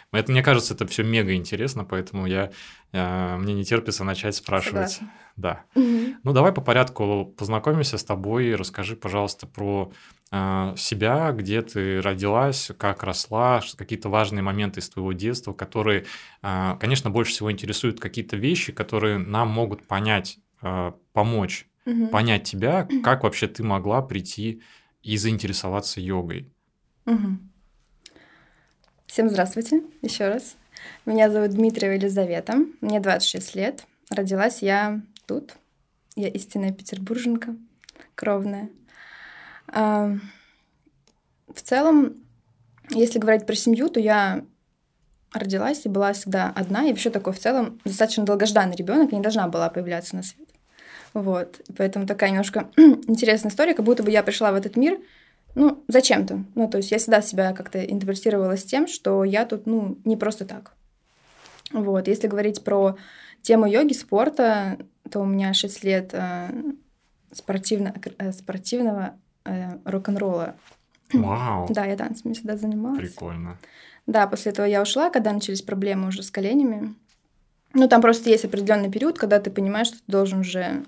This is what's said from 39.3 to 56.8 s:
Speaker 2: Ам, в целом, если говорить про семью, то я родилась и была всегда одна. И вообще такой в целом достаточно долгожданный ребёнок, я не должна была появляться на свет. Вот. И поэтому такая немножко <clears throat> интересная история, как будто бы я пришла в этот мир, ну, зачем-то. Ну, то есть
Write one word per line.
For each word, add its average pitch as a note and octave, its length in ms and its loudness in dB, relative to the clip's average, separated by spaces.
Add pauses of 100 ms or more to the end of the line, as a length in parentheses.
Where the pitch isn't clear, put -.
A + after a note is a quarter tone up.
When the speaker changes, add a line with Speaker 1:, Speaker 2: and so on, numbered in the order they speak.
Speaker 2:
Ам, G#3 520 0 (1300)
в - 140 -14
целом, C#4+ 540 4 (720)
если A#3 280 4
говорить A3 280 4
про A3 80 0
семью, A#3 340 2
то D#4+ 120 0
я G#3 440 2 (880)
родилась G#3+ 540 -2
и - 20 -2
была G3+ 240 2
всегда F#3+ 420 -2
одна. G3 300 0
И D#4 60 4
вообще A#3 200 0
такой G3 220 -2
в F#3+ 60 -10
целом A#3+ 460 0
достаточно A3 400 0
долгожданный G3+ 520 2
ребёнок, G#3+ 360 2
я G#3 60 0
не G3 40 -2
должна G#3+ 260 0
была E3+ 220 -2
появляться F3 460 -6
на F#3 60 -6
свет. C#4+ 260 -14 (640)
Вот. F#3 540 -2
И - 40 -14
поэтому F#3+ 340 -2
такая G3 240 0
немножко G3 420 -2
<clears throat> - 40 -20
интересная A3+ 760 8
история, D#4 240 2
как G#3+ 100 0
будто A#3 180 4
бы G#3+ 80 0
я G#3+ 120 6
пришла G3+ 300 2
в - 20 2
этот G3 220 -2
мир, D#4 220 4 (560)
ну, C#4+ 340 4
зачем-то. G3+ 560 4 (100)
Ну, A3+ 140 2
то G#3+ 100 -2
есть G3 120 -4